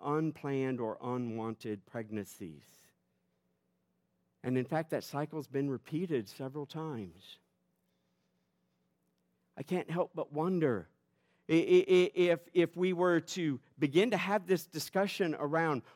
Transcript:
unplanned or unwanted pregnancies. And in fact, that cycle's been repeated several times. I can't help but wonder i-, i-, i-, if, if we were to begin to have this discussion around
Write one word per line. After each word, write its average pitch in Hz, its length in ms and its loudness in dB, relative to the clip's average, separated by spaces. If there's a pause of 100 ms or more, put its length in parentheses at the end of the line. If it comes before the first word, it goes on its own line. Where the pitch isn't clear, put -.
unplanned 143 800 -2
or 110 200 -4
unwanted 113 840 -6
pregnancies. 104 800 -10 (1800)
And 127 120 0
in 127 80 0
fact, 160 240 -2
that 135 160 -4
cycle's 151 420 -6
been 139 220 -2
repeated 143 580 -4
several 139 380 -10
times. 117 720 -10 (2250)
I 135 60 -10
can't 180 260 -4
help 170 240 -2
but 160 200 -6
wonder 151 560 0 (580)
i-, 165 60 2
i-, 165 340 6
i-, 180 260 6
if, 175 260 2 (140)
if 165 220 2
we 185 160 2
were 175 300 4
to 160 400 -2 (180)
begin 160 320 4
to 202 60 0
have 185 280 0
this 180 200 2
discussion 185 720 -2
around 151 440 0 (120)